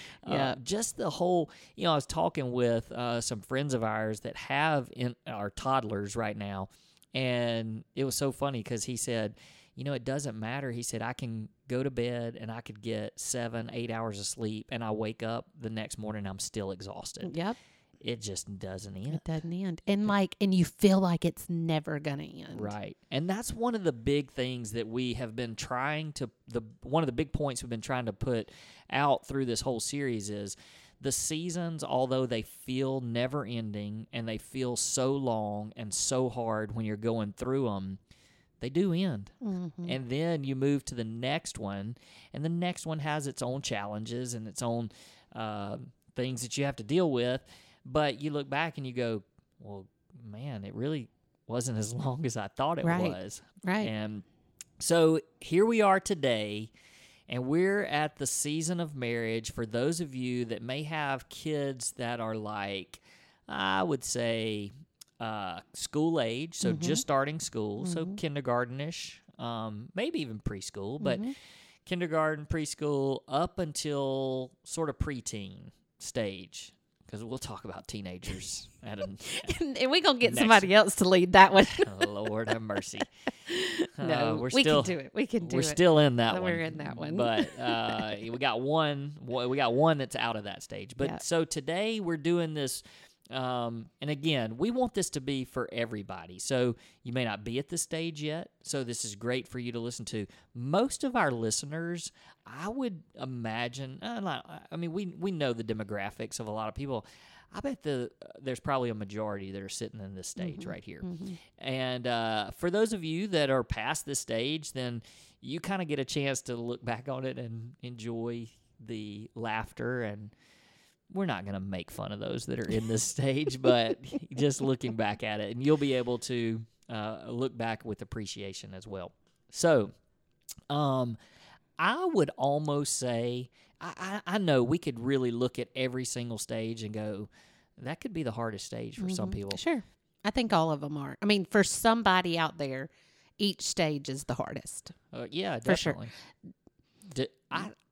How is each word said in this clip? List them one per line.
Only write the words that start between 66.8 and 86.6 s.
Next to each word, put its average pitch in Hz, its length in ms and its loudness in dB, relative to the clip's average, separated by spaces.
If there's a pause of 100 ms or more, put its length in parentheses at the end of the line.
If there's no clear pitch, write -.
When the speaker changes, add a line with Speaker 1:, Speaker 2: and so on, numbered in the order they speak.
Speaker 1:
just 156 180 2
starting 143 400 0
school, 107 460 -4
so 170 180 -2
Speaker 2:
Mm-hmm. 190 120 -6
Speaker 1:
kindergarten-ish, 139 1080 -2 (160)
um, 113 560 -6
maybe 285 260 -2
even 113 180 -6
preschool, 107 640 -6
but 139 160 0
Speaker 2:
Mm-hmm. 233 120 -4 (560)
Speaker 1:
kindergarten, 156 600 0
preschool, 143 800 0
up 151 320 0
until 135 920 0 (120)
sort 160 260 -2
of - 80 -8
preteen 107 720 -6 (280)
stage, 95 720 -4 (380)
'cause 110 140 -8
we'll 123 140 -6
talk - 260 -10
about - 240 -10
teenagers 92 800 -8 (140)
at 104 180 -8
a - 40 -2
Speaker 2:
<laughs> - 560 -6
And, 285 160 0
and 254 140 4
we 339 100 6
gonna 294 180 6
get 233 140 6
Speaker 1:
next 240 60 0
Speaker 2:
somebody 202 340 10
else 202 240 8
to 185 120 6
lead 180 240 8
that 190 200 12
one. 190 200 12
<laughs> - 280 2
Speaker 1:
Oh, 104 280 0
Lord 110 200 0
have 110 140 0
mercy. 104 380 -4 (1000)
Speaker 2:
No, - 60 -2 (300)
Speaker 1:
Uh, - 20 0
we're 123 160 0
Speaker 2:
we 269 100 6
Speaker 1:
still, 151 200 8
Speaker 2:
can 175 160 0
do 135 60 -8
it. 131 100 -14
We 240 120 2
can 175 220 0
do 175 80 0
Speaker 1:
we're - 40 4
Speaker 2:
it. 165 40 2
Speaker 1:
still 156 340 8
in 139 180 8
that 117 200 4
Speaker 2:
We're 180 220 0
Speaker 1:
one. - 20 -2